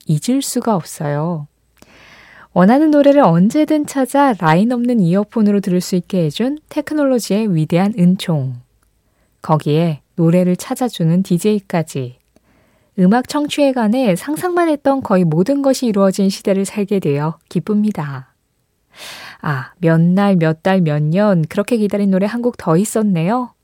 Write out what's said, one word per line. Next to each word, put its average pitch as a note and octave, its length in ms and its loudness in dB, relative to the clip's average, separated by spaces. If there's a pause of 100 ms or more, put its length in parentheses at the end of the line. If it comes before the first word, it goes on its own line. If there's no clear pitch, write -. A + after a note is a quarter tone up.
잊을 B3 380 0
수가 A#3 320 -2
없어요. D3+ 720 -6 (1080)
원하는 B3+ 380 4
노래를 C#4+ 300 6
언제든 C#4+ 680 2
찾아 C#4 460 0
라인 F3+ 380 2
없는 A#3+ 280 0
이어폰으로 G3+ 600 0
들을 F3+ 220 0
수 - 140 -4
있게 F3 300 -2
해준 B3 340 -4 (100)
테크놀로지의 B3+ 840 -2
위대한 E3+ 420 0
은총. E3 600 0 (840)
거기에 D#3 600 0 (140)
노래를 F3+ 400 2
찾아주는 F#3 680 -2
디제이까지. E3+ 960 -4 (800)
음악 A3 280 4
청취에 D4 460 0
관해 A3+ 420 0
상상만 E4+ 540 -2
했던 C#4 320 0
거의 F#3 240 0
모든 F#3+ 380 0
것이 C4 240 0
이루어진 G3 420 0
시대를 G3 340 -2
살게 G3 360 -4
되어 D3+ 400 -2 (100)
기쁩니다. E3+ 840 -4 (1080)
아, C3+ 360 -6
몇 E3 240 2
날, F#3+ 360 2
몇 D#3+ 260 0
달, F#3+ 180 2
몇 D3+ 220 0
년 F3+ 440 2
그렇게 G#3+ 300 -4
기다린 G#3 320 0
노래 F#3+ 160 0
한 A3+ 160 -4
곡 A#3+ 160 -2
더 D#3+ 200 0
있었네요. G#3 760 -2 (100)